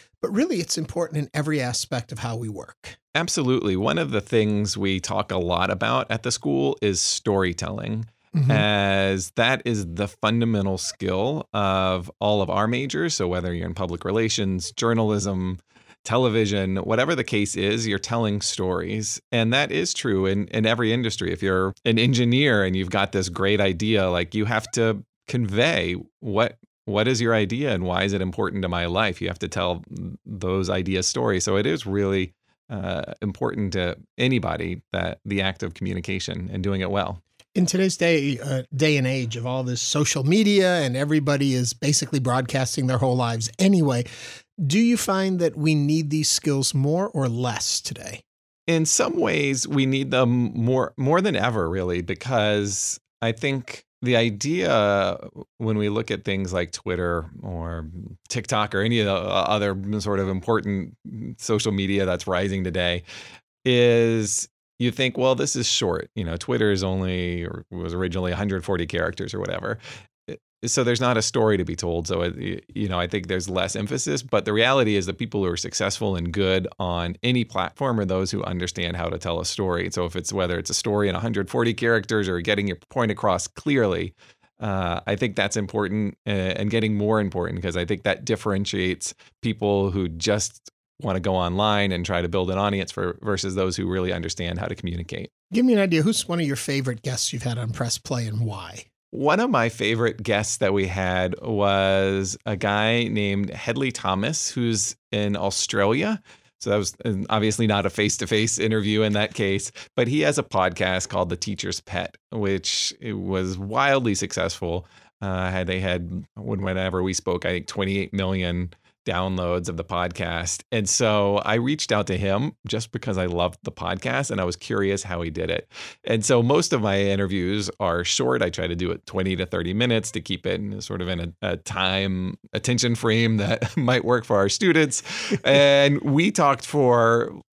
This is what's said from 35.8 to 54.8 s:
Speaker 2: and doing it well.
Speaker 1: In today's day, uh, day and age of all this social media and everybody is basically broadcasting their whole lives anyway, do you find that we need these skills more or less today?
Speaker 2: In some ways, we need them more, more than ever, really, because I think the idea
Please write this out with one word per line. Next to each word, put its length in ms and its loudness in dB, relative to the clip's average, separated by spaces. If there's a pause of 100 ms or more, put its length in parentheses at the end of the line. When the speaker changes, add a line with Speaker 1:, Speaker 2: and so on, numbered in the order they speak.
Speaker 2:
and 100 -4
doing 180 0
it 100 -2
well. 320 -2 (320)
Speaker 1:
In 120 4
today's 300 2
day, 440 2
uh, 240 -4 (100)
day 220 4
and 100 2
age 300 -2
of 100 -6
all 160 -2
this 180 -2
social 440 0
media 580 4
and 140 0
everybody 580 2
is 180 0
basically 460 0
broadcasting 720 0
their 100 2
whole 180 2
lives 320 0 (120)
anyway, 440 4 (640)
do 140 4
you 160 4
find 420 0
that 180 2
we 200 4
need 340 2
these 180 0
skills 460 0
more 360 2
or 180 0
less 520 -2
today? 420 -10 (440)
Speaker 2:
In 200 2
some 340 2
ways, 480 0
we 180 2
need 240 0
them 420 4
more, 440 2
more 240 4
than 160 2
ever, 340 0
really, 320 0
because 960 0 (240)
I 80 0
think 540 -4 (180)
the 140 2
idea 1000 2 (400)